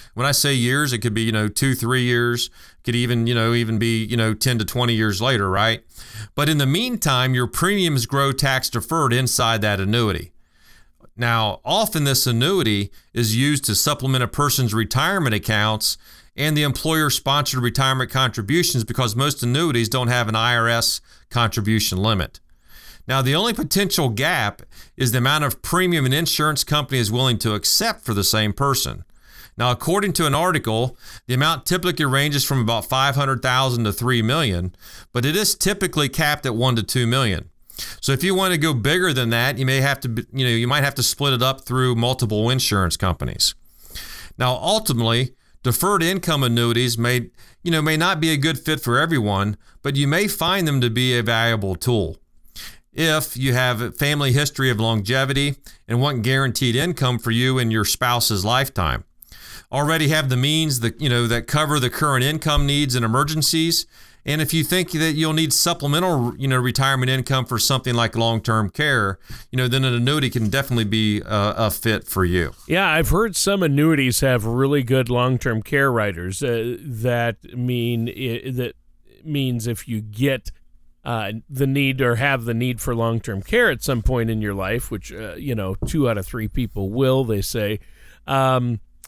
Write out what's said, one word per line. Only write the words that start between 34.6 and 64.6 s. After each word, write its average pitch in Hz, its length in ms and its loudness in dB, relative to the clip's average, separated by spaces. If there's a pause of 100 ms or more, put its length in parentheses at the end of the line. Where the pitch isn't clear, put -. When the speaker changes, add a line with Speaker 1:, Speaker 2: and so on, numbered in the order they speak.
Speaker 1:
but 123 140 0
it 151 80 0
is 202 220 0
typically 185 520 0
capped 147 380 -2
at 120 80 -2
one 123 220 2
to 110 80 0
two 123 240 0
million. 117 420 0 (500)
So - 120 -2
if 135 100 -2
you 185 140 0
want 185 160 2
to 170 60 2
go 156 140 0
bigger 156 400 0
than 123 180 0
that, 117 280 0
you 131 80 0
may 131 140 2
have 139 220 0
to, 127 60 -4
be, 117 240 -4
you 131 140 0
know, 123 60 2
you 117 160 2
might 139 160 2
have 139 100 0
to 127 80 -4
split 143 300 0
it 120 100 0
up 131 200 0
through 127 340 0
multiple 113 540 2
insurance 101 460 0
companies. - 600 -2 (800)
Now, 127 160 0
ultimately, 123 800 0 (300)
deferred 175 400 2
income 170 400 0
annuities 117 520 2
may, 120 340 0 (340)
you 175 80 0
know, 156 100 2
may 156 140 2
not 170 240 0
be 160 100 2
a 156 60 2
good 139 240 0
fit 156 200 -2
for 120 200 0
everyone, 104 560 0 (260)
but 143 140 -2
you 139 100 2
may 180 220 2
find 180 400 -2
them 139 120 0
to 120 80 2
be 123 300 2
a 120 60 0
valuable 113 500 0
tool. 98 440 0 (760)
If 156 440 0
you 131 160 2
have 123 260 2
a 117 100 -4
family 143 420 0
history 139 360 2
of 117 100 2
longevity 131 800 0 (320)
and 120 140 0
want 135 200 0
guaranteed 131 540 2
income 135 420 0
for 117 120 -4
you 127 280 2
and 117 140 0
your 107 140 2
spouse's 117 580 0
lifetime, 107 600 0 (640)
already 151 380 2
have 156 200 2
the 127 80 0
means 147 440 0
that, 113 200 -4
you 147 80 0
know, 120 180 2
that 117 200 -2
cover 151 340 0
the 123 80 0
current 135 340 0
income 147 440 0
needs 143 280 0
and 127 80 0
emergencies, 151 840 0 (400)
and 151 160 0
if 151 100 -4
you 160 100 2